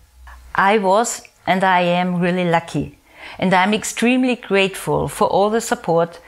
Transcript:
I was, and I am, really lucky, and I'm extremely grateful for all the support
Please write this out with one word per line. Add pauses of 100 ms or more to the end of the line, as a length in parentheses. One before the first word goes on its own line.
(540)
I
was, (240)
and
I
am,
really
lucky, (400)
and
I'm
extremely
grateful
for
all
the
support